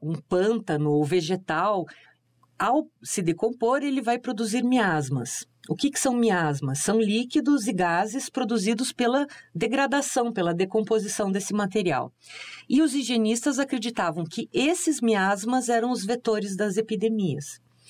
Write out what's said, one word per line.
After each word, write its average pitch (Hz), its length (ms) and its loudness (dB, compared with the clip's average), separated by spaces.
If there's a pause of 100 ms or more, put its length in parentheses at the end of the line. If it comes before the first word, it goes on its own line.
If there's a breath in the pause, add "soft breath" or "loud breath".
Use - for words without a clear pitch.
um 156 120 -4
pântano 180 760 0
ou 147 140 4
vegetal, 180 800 -2 (680 loud breath)
ao 254 320 0 (140)
se - 200 -4
decompor, 226 600 0
ele 277 180 -2
vai 240 200 0
produzir 226 420 -2
miasmas." 160 800 0 (240)
O 156 80 -4
que 285 140 4
que 285 100 4
são 254 140 2
miasmas? 160 640 2
São 208 200 2
líquidos 233 680 2
e 233 80 0
gases 185 560 0
produzidos 226 600 0
pela 254 360 2 (280 loud breath)
degradação, 247 760 0
pela 170 220 0
decomposição 208 760 0
desse 196 220 -4
material. 185 580 0 (560 loud breath)
E 269 140 2
os 302 140 2
higienistas 233 640 0
acreditavam 220 680 -2
que - 260 -8
esses 302 520 0
miasmas 220 640 0
eram 254 220 2
os 196 160 -4
vetores 208 500 -2
das 202 220 -2
epidemias. 214 840 -2 (300 loud breath)